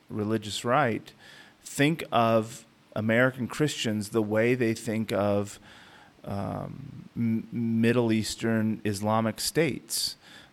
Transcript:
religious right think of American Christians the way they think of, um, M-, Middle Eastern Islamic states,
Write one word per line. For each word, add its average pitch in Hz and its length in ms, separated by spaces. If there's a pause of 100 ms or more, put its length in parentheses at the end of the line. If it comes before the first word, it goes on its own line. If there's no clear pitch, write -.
religious 107 560
right 120 460 (520)
think - 480
of 113 540 (300)
American 117 520
Christians 107 600
the 117 120
way 110 340
they 117 180
think 110 380
of, 101 480 (640)
um, - 920
M-, 113 360
Middle 117 600
Eastern 110 720
Islamic 107 560
states, - 760 (360)